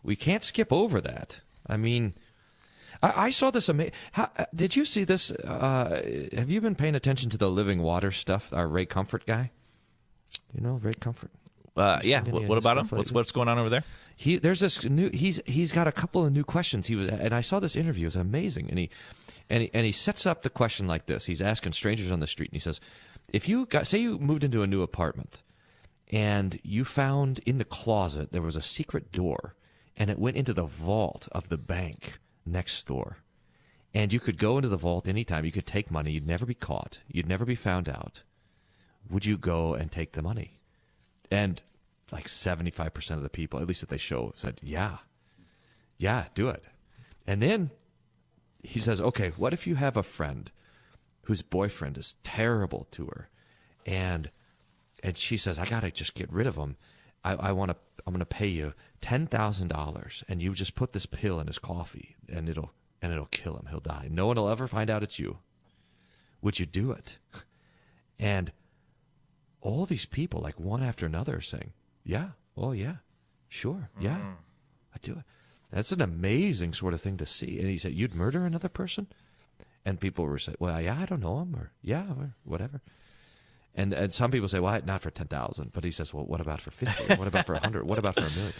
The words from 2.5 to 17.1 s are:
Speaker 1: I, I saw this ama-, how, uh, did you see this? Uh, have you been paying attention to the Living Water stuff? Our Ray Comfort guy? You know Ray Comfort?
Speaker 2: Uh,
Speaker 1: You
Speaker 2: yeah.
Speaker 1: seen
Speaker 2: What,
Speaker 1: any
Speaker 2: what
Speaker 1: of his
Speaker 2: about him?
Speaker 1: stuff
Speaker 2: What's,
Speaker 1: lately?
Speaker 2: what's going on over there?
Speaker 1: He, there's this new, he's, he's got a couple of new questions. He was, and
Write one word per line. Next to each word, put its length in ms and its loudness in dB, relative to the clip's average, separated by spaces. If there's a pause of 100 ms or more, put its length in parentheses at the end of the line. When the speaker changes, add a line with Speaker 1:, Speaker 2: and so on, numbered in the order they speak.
Speaker 1:
I, 240 4
I 20 4
saw 220 4
this 180 4
ama-, 220 2 (220)
how, 240 2
uh, 160 0
did 220 2
you 80 6
see 220 2
this? 260 4
Uh, 1040 0
have 140 2
you 100 4
been 160 2
paying 200 4
attention 340 2
to 80 0
the 120 4
Living 320 4
Water 300 4
stuff? 400 0
Our 160 2
Ray 180 2
Comfort 420 -2
guy? 240 0 (1000)
You 80 -4
know 200 0
Ray 140 0
Comfort? 340 -6 (480)
Speaker 2:
Uh, 260 6
Speaker 1:
You 60 6
Speaker 2:
yeah. 140 6
Speaker 1:
seen 100 0
Speaker 2:
What, 60 2
Speaker 1:
any 100 0
Speaker 2:
what 80 6
Speaker 1:
of 60 4
his 80 -2
Speaker 2:
about 80 6
him? 80 0
Speaker 1:
stuff 100 0
Speaker 2:
What's, 120 2
Speaker 1:
lately? 100 4
Speaker 2:
what's 120 0
going 160 2
on 120 4
over 100 2
there? 140 4 (320)
Speaker 1:
He, 220 4
there's 220 4
this 260 2
new, 260 4
he's, 340 2
he's 260 2
got 160 4
a 40 4
couple 340 2
of 80 4
new 100 4
questions. 440 0
He 80 2
was, 140 2
and 240 0